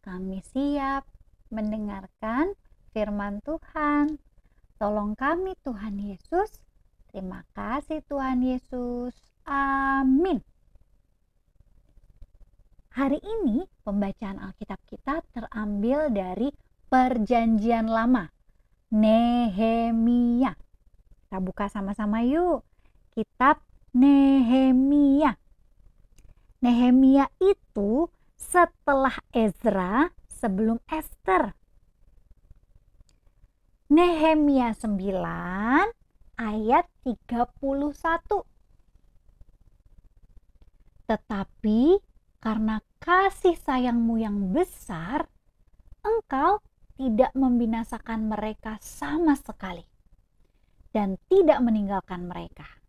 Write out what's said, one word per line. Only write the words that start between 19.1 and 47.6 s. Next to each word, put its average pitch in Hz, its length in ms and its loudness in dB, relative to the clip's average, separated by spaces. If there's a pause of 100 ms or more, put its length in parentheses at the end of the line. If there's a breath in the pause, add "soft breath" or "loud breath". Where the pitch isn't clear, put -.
Kita 190 120 -8
buka 190 320 -4
sama-sama 208 560 -4
yuk, 311 400 0 (480)
kitab 262 480 0 (320)
Nehemia. 269 1400 4 (1200)
Nehemia 254 800 6
itu 285 720 0 (240)
setelah 285 800 0 (160)
Ezra, 214 800 0 (340)
sebelum 220 320 0 (160)
Esther. 311 640 -2 (2250)
Nehemia 302 880 4
sembilan 190 1120 -2 (480)
ayat 220 480 0 (160)
tiga 240 480 -6
puluh 277 480 -6
satu. 339 480 -4 (2750)
"Tetapi 220 880 0 (480)
karena 214 400 -4 (160)
kasih 370 560 2
sayangmu 240 640 0
yang 202 320 -4
besar, 247 800 -4 (720)
engkau 415 560 0 (400)
tidak 254 320 0
membinasakan 226 960 -2